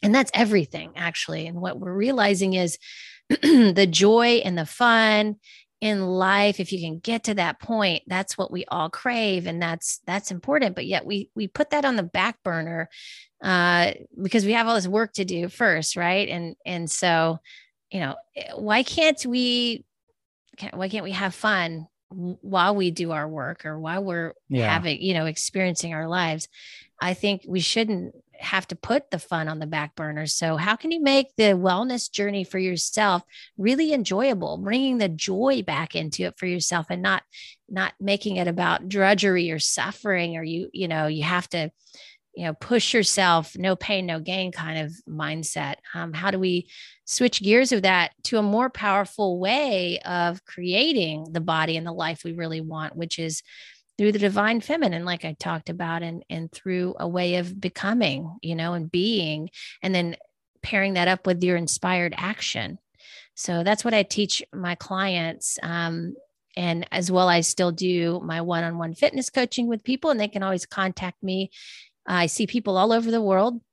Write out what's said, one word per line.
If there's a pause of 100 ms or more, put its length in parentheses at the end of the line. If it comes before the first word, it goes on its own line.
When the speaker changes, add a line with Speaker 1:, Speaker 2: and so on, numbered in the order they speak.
Speaker 1:
And
that's
everything,
actually.
And
what
we're
realizing
is (280)
<clears throat>
the
joy
and
the
fun (460)
in
life,
if
you
can
get
to
that
point,
that's
what
we
all
crave.
And
that's,
that's
important.
But
yet
we,
we
put
that
on
the
back
burner, (520)
uh, (300)
because
we
have
all
this
work
to
do
first,
right?
And, (100)
and
so, (520)
you
know, (200)
eh,
why
can't
we, (720)
can't,
why
can't
we
have
fun (220)
w-,
while
we
do
our
work
or
while
we're (160)
Speaker 2:
Yeah.
Speaker 1:
having,
you
know,
experiencing
our
lives? (540)
I
think
we
shouldn't (280)
have
to
put
the
fun
on
the
back
burner.
So
how
can
you
make
the
wellness
journey
for
yourself (360)
really
enjoyable,
bringing
the
joy
back
into
it
for
yourself
and
not, (440)
not
making
it
about
drudgery
or
suffering,
or
you,
you
know,
you
have
to, (640)
you
know,
push
yourself,
no
pain,
no
gain
kind
of (120)
mindset? (180)
Um,
how
do
we (340)
switch
gears
of
that (120)
to
a
more
powerful
way
of
creating
the
body
and
the
life
we
really
want,
which
is (540)
through
the
divine
feminine,
like
I
talked
about,
and,
and
through
a
way
of
becoming,
you
know,
and
being, (340)
and
then (480)
pairing
that
up
with
your
inspired
action. (580)
So
that's
what
I
teach (120)
my
clients.
Um, (400)
and
as
well,
I
still
do
my
one-on-one
fitness
coaching
with
people,
and
they
can
always
contact
me. (540)
I
see
people
all
over
the
world (140)